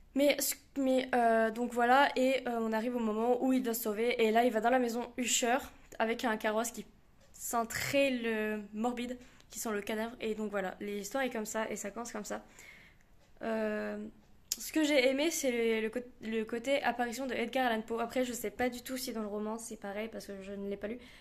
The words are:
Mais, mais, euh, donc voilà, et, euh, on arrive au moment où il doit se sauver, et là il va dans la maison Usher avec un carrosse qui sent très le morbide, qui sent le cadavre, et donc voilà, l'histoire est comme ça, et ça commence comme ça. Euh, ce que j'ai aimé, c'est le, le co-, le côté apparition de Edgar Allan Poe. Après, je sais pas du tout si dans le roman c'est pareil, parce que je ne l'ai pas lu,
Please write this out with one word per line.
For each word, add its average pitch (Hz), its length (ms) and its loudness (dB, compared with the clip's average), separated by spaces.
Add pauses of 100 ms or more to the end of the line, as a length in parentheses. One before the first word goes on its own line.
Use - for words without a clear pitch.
(140)
Mais, 277 240 6 (400)
mais, 262 360 2
euh, 226 360 4
donc 226 240 -4
voilà, 247 420 6
et, 262 320 4
euh, 233 100 -2
on 226 140 0
arrive 233 240 0
au 240 40 0
moment 226 440 2
où 262 80 4
il 254 100 4
doit 233 120 0
se - 80 -6
sauver, 226 420 2
et 220 60 6
là 226 140 6
il 247 60 4
va 220 120 0
dans 233 80 4
la 262 80 6
maison 240 400 -2
Usher 247 400 2 (400)
avec 233 260 0
un 220 140 0
carrosse 220 320 0
qui - 160 -14 (460)
sent - 360 -2
très 277 400 2
le 220 540 -2 (100)
morbide, 240 460 -4 (320)
qui - 80 -12
sent 226 140 -4
le 202 100 -2
cadavre, 226 380 -4
et 214 140 -2
donc 208 160 -4
voilà, 196 300 -2
l'histoire 202 420 -4
est 254 80 -2
comme 226 140 -4
ça, 220 260 -4
et 214 60 -6
ça 202 140 -8
commence 226 220 -10
comme 208 120 -8
ça. 208 180 -8 (1000)
Euh, 214 560 -2 (600)
ce - 140 -8
que 311 120 4
j'ai 277 260 6
aimé, 285 200 2
c'est 277 220 0
le, 226 300 2
le 220 80 -2
co-, 247 200 -6 (120)
le 220 220 -2
côté 240 380 0
apparition 240 440 -2
de 240 80 -4
Edgar 240 320 0
Allan 220 160 0
Poe. 226 180 -4
Après, 233 240 0
je 247 80 -4
sais 220 180 -4
pas 247 200 -2
du 247 120 -10
tout 262 140 -8
si 254 160 -6
dans 220 80 -4
le 214 80 -4
roman 214 300 -4
c'est 226 180 -10
pareil, 208 340 -6
parce 208 160 -12
que 196 140 -10
je 190 120 -12
ne 202 180 -6
l'ai 196 80 -4
pas 208 100 -6
lu, 247 100 -6 (220)